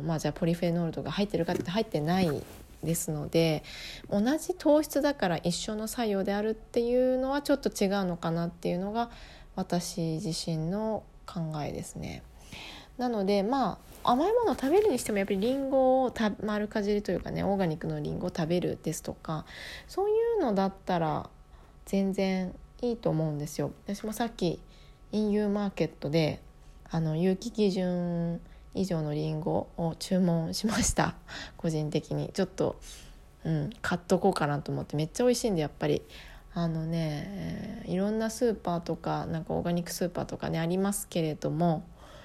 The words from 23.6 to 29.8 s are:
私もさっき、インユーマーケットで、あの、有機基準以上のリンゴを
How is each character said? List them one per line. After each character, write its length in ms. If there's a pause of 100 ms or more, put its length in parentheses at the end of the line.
私 200
も 80
さ 120
っ 40
き、 300 (520)
イ 80
ン 120
ユ 160
ー 20
マ 180
ー 40
ケ 140
ッ 20
ト 220
で、 320 (480)
あ 100
の、 160
有 200
機 160
基 200
準 680 (320)
以 120
上 160
の 120
リ 180
ン 80
ゴ 280 (100)
を 180